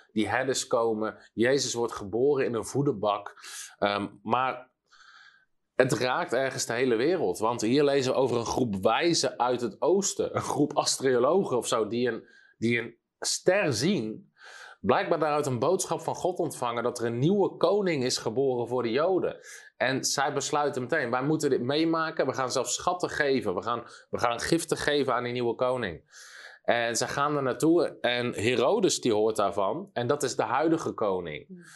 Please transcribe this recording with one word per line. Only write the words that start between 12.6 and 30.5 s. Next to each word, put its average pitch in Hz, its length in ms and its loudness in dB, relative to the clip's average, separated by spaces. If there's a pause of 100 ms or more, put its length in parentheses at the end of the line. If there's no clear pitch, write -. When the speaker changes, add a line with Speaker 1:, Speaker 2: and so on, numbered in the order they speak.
Speaker 1:
een 117 160 -12 (220)
ster 185 540 2
zien. 117 640 -2 (460)
Blijkbaar 165 380 2
daaruit 147 280 0
een 127 120 -2
boodschap 165 420 0
van 131 140 -6
God 180 240 -4
ontvangen 123 440 -4
dat 120 160 -2
er 113 80 -4
een 117 120 -2
nieuwe 175 380 2
koning 175 480 0
is 123 140 -2
geboren 120 500 0
voor 123 140 -2
de 117 80 -2
Joden. 147 460 0 (400)
En 131 280 0
zij 143 280 0
besluiten 139 500 0
meteen: 127 280 -2
"Wij 127 120 2
moeten 151 280 2
dit 117 120 4
meemaken, 160 640 0
we 127 60 0
gaan 127 200 0
zelfs 123 220 0
schatten 180 360 0
geven. 123 440 2
We 95 80 -2
gaan, 117 200 -2 (280)
we 98 80 -4
gaan 117 220 0
giften 165 360 0
geven 139 380 0
aan 120 100 0
die 123 80 -4
nieuwe 120 220 0
koning." 123 720 -4 (380)
En 117 340 2
ze 123 120 0
gaan 143 280 0
er 139 60 0
naartoe 139 580 2
en 120 340 0
Herodes 127 640 2
die 120 120 2
hoort 107 240 2
daarvan. 101 560 0
En 120 140 -2
dat 143 160 0
is 123 140 -2
de 135 60 0
huidige 131 500 0